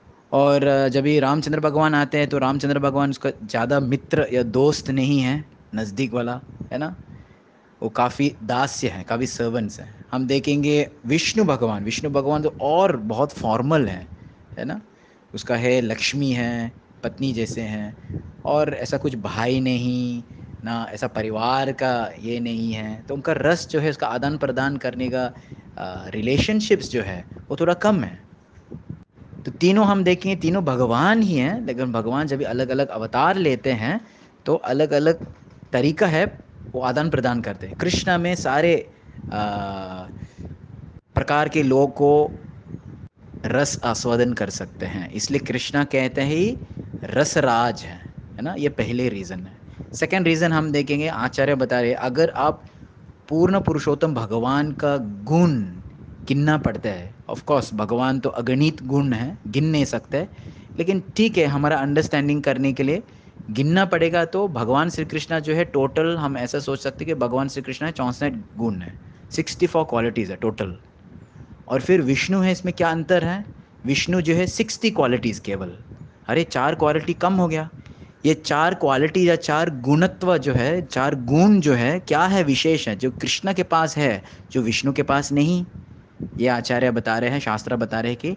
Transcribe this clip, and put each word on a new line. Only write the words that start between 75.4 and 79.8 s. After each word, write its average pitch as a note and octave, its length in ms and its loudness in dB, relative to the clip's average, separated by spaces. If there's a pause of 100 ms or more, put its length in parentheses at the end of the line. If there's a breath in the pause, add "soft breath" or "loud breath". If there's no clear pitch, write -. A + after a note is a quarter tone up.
अरे D#3 180 2
चार C#3+ 300 0
quality D#3 400 0
कम F3+ 180 0
हो F3+ 160 2
गया। D#3+ 220 -4 (560 loud breath)
ये D#3 80 6
चार D#3 400 2
quality D#3 540 4
या E3+ 80 6
चार E3 340 0
गुणत्व D#3+ 680 2